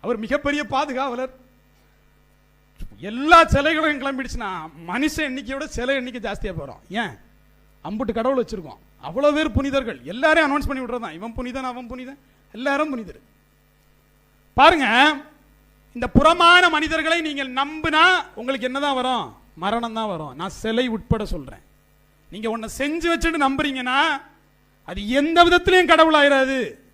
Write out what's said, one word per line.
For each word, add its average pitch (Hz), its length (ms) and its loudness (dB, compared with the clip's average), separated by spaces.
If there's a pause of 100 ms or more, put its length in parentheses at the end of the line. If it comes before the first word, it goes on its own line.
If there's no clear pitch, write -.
அவர் 233 160 -4
மிகப்பெரிய 285 460 -2
பாதுகாவலர். 262 680 -4 (1600)
எல்லா 277 460 4
சிலைகளும் 302 580 2
கிளம்பிடுச்சுன்னா 262 480 -6 (380)
மனுஷ 269 280 -2
எண்ணிக்கையோட 269 480 -6
சிலை 254 320 -4
எண்ணிக்கை 254 260 -8
ஜாஸ்தியா 202 400 -8
போறோம். 131 180 -16 (100)
ஏன்? 190 280 -6 (640)
அம்புட்டு 208 300 -4
கடவுள் 247 300 0
வச்சிருக்கோம், 160 360 -10 (220)
அவ்வளவு 269 340 0
பேர் 311 160 0
புனிதர்கள், 269 520 -2
எல்லாரையும் 285 460 2
அனௌன்ஸ் 277 180 -2
பண்ணி 269 160 -4
விடுறதுதான், 233 360 -8
இவன் 226 140 -10
புனிதன், 247 300 -8
அவன் 247 240 -10
புனிதன், 254 320 -14 (320)
எல்லாரும் 277 380 -2
புனிதர். 220 300 -10 (1300)
பாருங்க, 285 600 6 (760)
இந்த 240 140 -6
புறமான 339 600 6
மனிதர்களை 320 520 0
நீங்கள் 277 320 -6
நம்பினா 311 520 0 (300)
உங்களுக்கு 247 300 -4
என்னதான் 269 300 -2
வரும்? 247 420 -4 (180)
மரணம் 220 380 -4
தான் 220 140 -4
வரும். 156 280 -8
நான் 175 140 -6
சிலை 226 380 -2
உட்பட 220 380 -2
சொல்றேன். 131 460 -12 (600)
நீங்க 220 260 -6
ஒன்ன 220 40 -8 (160)
செஞ்சு 311 360 -2
வச்சுட்டு 330 340 0
நம்புறீங்கன்னா 277 720 -2 (640)
அது 196 240 -10
எந்த 311 340 4
விதத்திலையும் 359 440 4
கடவுள் 320 260 6
ஆயிராது. 269 600 2 (200)